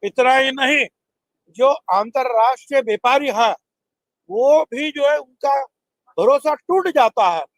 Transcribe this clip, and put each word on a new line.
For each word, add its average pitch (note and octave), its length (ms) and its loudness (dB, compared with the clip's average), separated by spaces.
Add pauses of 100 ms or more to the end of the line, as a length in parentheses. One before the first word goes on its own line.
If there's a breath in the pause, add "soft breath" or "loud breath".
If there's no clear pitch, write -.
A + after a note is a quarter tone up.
इतना B3+ 320 0
ही C4+ 160 0
नहीं, C4+ 360 -2 (640)
जो A#3 180 0
अंतरराष्ट्रीय A#3+ 1120 -2
व्यापारी B3 500 0
हैं A3 240 0 (760)
वो C4+ 320 2
भी D4 280 -6
जो C#4+ 200 0
है D4+ 80 0
उनका C#4 440 -4 (560)
भरोसा C#4+ 360 2
टूट F#4 340 -4
जाता A#3 400 2
है E3 160 -4 (140)